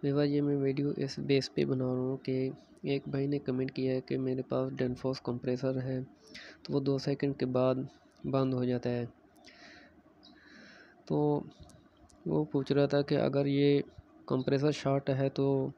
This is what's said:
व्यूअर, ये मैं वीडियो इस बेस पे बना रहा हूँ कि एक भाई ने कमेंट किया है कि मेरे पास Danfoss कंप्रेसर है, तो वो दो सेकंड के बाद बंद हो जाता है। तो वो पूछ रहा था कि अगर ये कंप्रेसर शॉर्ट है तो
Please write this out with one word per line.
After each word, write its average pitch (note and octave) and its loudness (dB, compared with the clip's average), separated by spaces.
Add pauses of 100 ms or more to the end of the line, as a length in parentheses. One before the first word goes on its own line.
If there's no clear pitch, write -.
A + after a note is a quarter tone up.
व्यूअर, C#3+ 2
ये D3 2
मैं C#3+ 2
वीडियो C#3 0
इस C#3 -4
बेस C#3 2
पे C#3+ 0
बना C3 0
रहा B2+ 0
हूँ C3 -2
कि C3 -4 (520)
एक C#3 -2
भाई C#3 -2
ने C#3+ -2
कमेंट C3 -2
किया C3 -2
है C3 -2
कि C3 -4
मेरे C3 -2
पास C3 -2
Danfoss C3 -2
कंप्रेसर B2+ -2
है, C3 -4
तो - -14
वो C#3+ 2
दो C#3 0
सेकंड C#3 -2
के C3 -2
बाद B2+ 2 (400)
बंद C3+ 2
हो B2 0
जाता B2 -2
है। A#2+ -2 (2000)
तो D3 0 (1040)
वो D#3 2
पूछ C#3 0
रहा C#3+ 4
था C#3+ 2
कि C#3+ 0
अगर C#3 2
ये C#3+ 4 (460)
कंप्रेसर C#3 2
शॉर्ट C#3 0
है C3+ 0
तो C#3 0 (300)